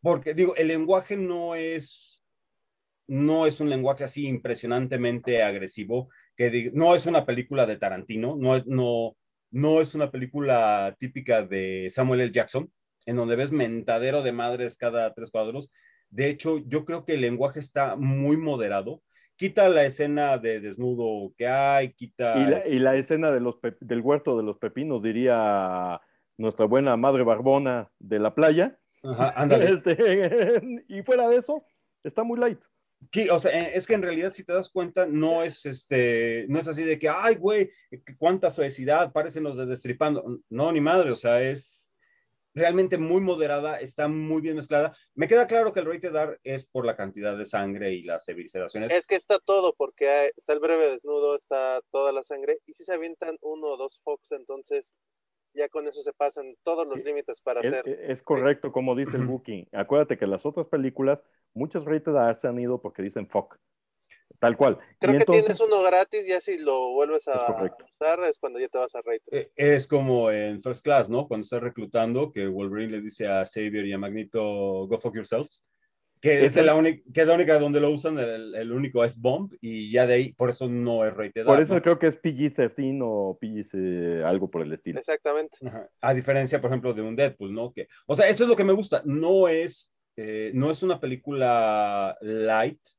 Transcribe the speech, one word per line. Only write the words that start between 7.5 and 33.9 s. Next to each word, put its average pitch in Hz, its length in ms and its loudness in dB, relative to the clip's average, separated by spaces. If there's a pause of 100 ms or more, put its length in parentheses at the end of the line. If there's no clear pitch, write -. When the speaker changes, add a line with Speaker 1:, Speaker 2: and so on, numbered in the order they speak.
Speaker 1:
de 107 100 -4
Tarantino, 107 600 -6
no 131 180 2
es, 131 120 0
no, 120 500 -2 (340)
no 151 300 2
es 156 160 -2
una 147 160 -2
película 120 880 0
típica 127 420 0
de 95 480 -6
Samuel 131 300 0
L. 120 120 0
Jackson, 127 400 -2 (340)
en 120 100 -4
donde 117 180 0
ves 135 160 -2
mentadero 123 720 -2
de 127 80 -2
madres 120 460 -4
cada 113 360 -2
tres 113 200 -14
cuadros. 117 400 -6 (360)
De 127 220 -2
hecho, 156 280 -4
yo 147 260 -4
creo 170 200 -8
que 160 100 -2
el 135 80 0
lenguaje 123 360 -2
está 139 380 -4
muy 139 400 2
moderado. 117 680 -4 (320)
Quita 196 340 4
la 156 160 6
escena 143 540 0
de 110 220 -4
desnudo 110 760 -4
que 120 120 -4
hay, 135 460 2
quita 117 440 -4
Speaker 2:
Y 135 80 4
la, 135 120 4
Speaker 1:
este - 160 -4
Speaker 2:
y 127 40 2
la 131 160 4
escena 156 380 0
de 127 80 2
los 120 160 -4
pep-, - 240 -8
del 120 220 -4
huerto 143 340 2
de 110 80 0
los 104 140 -6
pepinos, 123 440 -6
diría 104 1000 0 (360)
nuestra 110 300 0
buena 127 300 4
madre 127 280 2
barbona 123 760 2
de 104 220 -4
la 107 160 0
playa. 160 420 4 (240)
Speaker 1:
Ajá, 131 320 -2
ándale. 139 300 4
Speaker 2:
<laughs> 190 80 4
Este, 190 880 2 (240)
y 196 160 -10
fuera 247 260 2
de 240 100 4
eso, 285 260 -4 (400)
está 170 180 -4
muy 233 160 -4
light. 233 220 0 (520)
Speaker 1:
Sí, 208 180 0
o 170 80 4
sea, 175 200 2
eh, 165 160 -4
es 185 120 -4
que 220 80 2